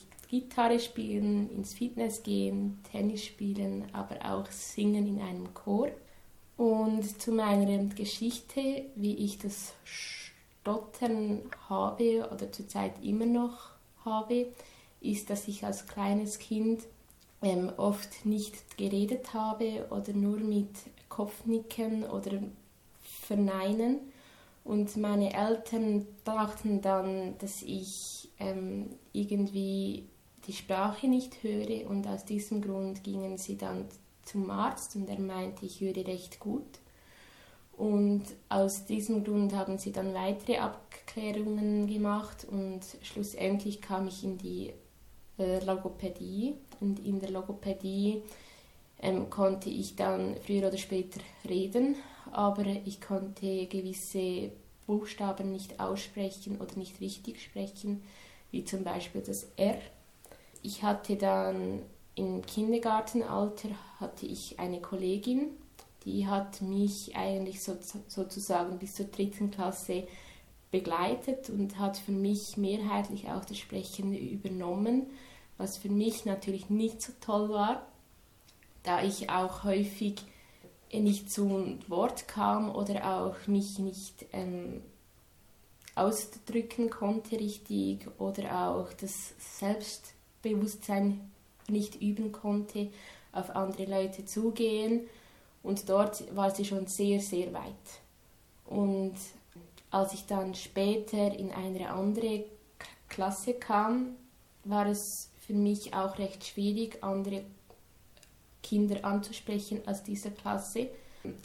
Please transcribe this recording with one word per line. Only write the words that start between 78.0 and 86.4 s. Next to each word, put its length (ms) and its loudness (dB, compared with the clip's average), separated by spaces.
da 220 2
ich 260 0
auch 320 0
häufig 540 2
nicht 380 4
zu 560 2
Wort 400 2
kam 480 2
oder 460 0
auch 260 -4
mich 320 4
nicht, 540 -6
ähm, 500 -6
ausdrücken 960 2